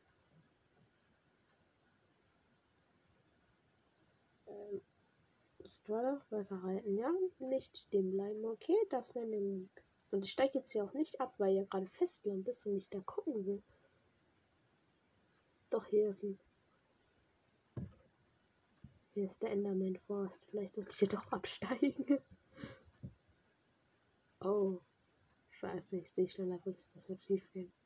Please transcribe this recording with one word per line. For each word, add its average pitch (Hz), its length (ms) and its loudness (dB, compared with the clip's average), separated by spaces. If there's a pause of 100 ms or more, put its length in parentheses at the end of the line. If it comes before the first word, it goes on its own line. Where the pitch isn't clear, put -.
(4000)
Ähm, 208 340 -6 (840)
Strider, 254 560 0 (100)
weiter 196 260 -4
reiten, 196 420 0
ja? 262 140 2 (260)
Nicht 523 380 -2
stehen 190 340 2
bleiben, 202 360 0
okay, 233 300 4 (140)
das 240 240 -2
wäre 233 120 -4
mir 214 140 0
lieb. 196 300 -2 (400)
Und 196 140 0
ich - 80 -6
steig 269 240 4
jetzt 262 160 -4
hier 208 120 2
auch 202 100 -6
nicht 302 260 -2
ab, 254 180 -4
weil 196 160 6
ihr 196 120 4
gerade 190 200 -2
Festland 196 640 -2
ist 240 180 -6
und 202 120 2
ich - 120 -6
da 208 100 -4
gucken 208 460 -4
will. 202 160 -2 (2000)
Doch, 220 160 0
hier 214 220 4
ist 196 140 -4
ein, 196 160 -4 (2750)
hier 196 140 0
ist - 160 -10
der 226 80 -2
Enderman 190 460 2
Forest. 196 500 -4
Vielleicht 208 300 -6
sollte 196 140 -4
ich - 80 -6
hier 196 100 6
doch - 240 -4
absteigen. 269 880 2
<laughs> - 60 -20 (2000)
Oh. 196 400 2 (720)
Scheiße, 180 460 -8
ich 170 160 -8
sehe 185 160 4
schon, 185 220 -4
da 175 140 -6
wird, 185 120 -4 (180)
das - 140 -16
wird 190 160 -8
schief 196 260 0
gehen. 180 220 -10 (140)